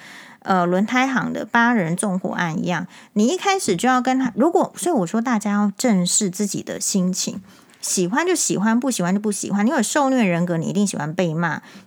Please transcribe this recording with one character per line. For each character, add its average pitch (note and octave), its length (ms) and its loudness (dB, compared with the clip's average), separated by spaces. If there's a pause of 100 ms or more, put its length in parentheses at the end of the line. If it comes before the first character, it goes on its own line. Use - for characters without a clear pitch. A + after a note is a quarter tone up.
(380)
呃， F#3 260 2
轮 F#3 220 2
胎 B3+ 200 0
行 B3+ 240 -2
的 D#3+ 140 -4
八 A#3+ 300 2
人 E3+ 200 0
纵 F#3 240 -2
火 - 120 -4
案 E3 280 -2
一 E3+ 100 -4
样。 F3 180 -2 (260)
你 G#3 140 2
一 E4 100 2
开 G4 220 0
始 G3+ 180 0
就 A#3 100 -2
要 B3+ 140 4
跟 B3+ 180 0
他， C4 160 0
如 D4 160 2
果， E4+ 260 2
所 - 140 -2
以 E4+ 60 2
我 F#3 100 2
说 A3+ 140 -2
大 A#3 180 0
家 G3+ 140 -2
要 G#3 240 2
正 F#3+ 300 2
视 F#3 240 0
自 G#3 160 -2
己 - 160 -6
的 - 180 -10
心 F#3 320 0
情， - 300 -6 (400)
喜 F3+ 260 -2
欢 C#4+ 180 0
就 F#4 80 2
喜 F3 220 -2
欢， A3+ 240 2
不 C4+ 100 -2
喜 A3+ 120 -4
欢 F3 100 0
就 G3+ 80 0
不 G#3+ 100 -2
喜 G#3 200 -6
欢。 G3+ 160 0
你 - 20 2
有 C#4+ 140 2
受 C4+ 260 2
虐 C4 160 2
人 F3 220 2
格， E3+ 100 0
你 D#3+ 80 -2
一 D3 80 -4
定 G3+ 140 2
喜 - 100 -4
欢 D3 160 -6
被 E3 220 0
骂。 E3 260 -2 (260)